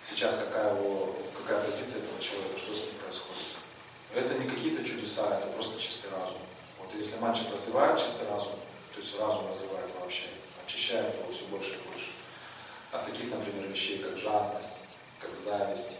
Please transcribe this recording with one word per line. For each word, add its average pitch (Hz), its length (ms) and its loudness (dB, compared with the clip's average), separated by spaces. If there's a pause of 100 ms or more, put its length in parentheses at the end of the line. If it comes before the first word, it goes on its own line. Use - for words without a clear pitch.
Сейчас - 320 4
какая 104 400 4
его, 98 400 2 (220)
какая - 260 2
позиция - 400 0
этого - 180 -4
человека, 95 380 -2
что 104 140 -2
с - 60 0
ним - 220 -4
происходит. - 540 -6 (580)
Это 127 220 4
не 127 140 2
какие-то 110 340 2
чудеса, - 560 4
это - 80 0
просто 113 320 -2
чистый - 320 0
разум. 92 320 -2 (340)
Вот - 160 -10
если 104 240 -2
мальчик 113 360 2
развивает - 440 6
чистый - 300 2
разум, - 320 0 (340)
то 107 60 -8
есть - 180 -4
разум 107 320 2
развивает - 500 -4
вообще, - 280 -2 (380)
очищает - 500 4
его - 160 -4
всё - 140 -4
больше 95 300 -2
и 92 140 -8
больше - 220 -6 (800)
от - 140 -2
таких, 120 260 -2
например, 101 360 -2
вещей, 98 320 2
как 98 180 -2
жадность, - 680 2 (360)
как - 160 -8
зависть - 640 0